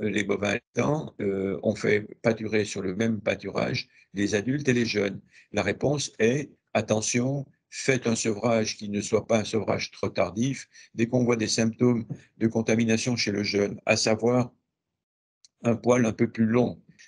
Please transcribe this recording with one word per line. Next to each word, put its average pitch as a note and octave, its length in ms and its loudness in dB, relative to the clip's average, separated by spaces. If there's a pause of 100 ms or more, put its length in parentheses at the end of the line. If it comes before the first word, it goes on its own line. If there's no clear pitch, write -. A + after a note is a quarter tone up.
euh, G#2+ 80 -2
les G2+ 140 -2
bovins G2+ 340 -2
allaitants, C#3+ 640 -4
euh, G2 400 -2
ont G#2+ 140 0
fait G#2+ 260 0 (220)
pâturer G#2+ 420 0
sur G2+ 160 -8
le F#2 140 -4
même A2 260 -2
pâturage G2+ 680 -4 (260)
les G2 180 -2
adultes B2+ 360 -2
et B2+ 40 4
les A#2+ 140 2
jeunes. G2+ 340 -2 (300)
La G2+ 100 0
réponse C3+ 560 -2
est, B2+ 320 2 (240)
attention, A#2+ 720 0 (280)
faites C3 320 0
un A#2 100 0
sevrage A2 600 0
qui G#2+ 140 -10
ne G2+ 100 -2
soit G#2 260 0
pas A2+ 140 2
un G2+ 60 -2
sevrage G2+ 460 -4
trop - 180 -4
tardif. G2+ 580 -2 (260)
Dès A#2 140 0
qu'on B2 160 2
voit A#2+ 140 2
des G#2+ 100 0
symptômes A#2 580 2 (320)
de A2+ 100 2
contamination A2+ 680 2
chez G#2+ 160 -2
le G2+ 120 0
jeune, G2+ 420 0
à A2 100 4
savoir A#2 560 2 (1120)
un A#2 140 2
poil A#2+ 280 4
un A2 60 2
peu A2+ 180 0
plus A2+ 160 2
long, A2+ 360 2 (260)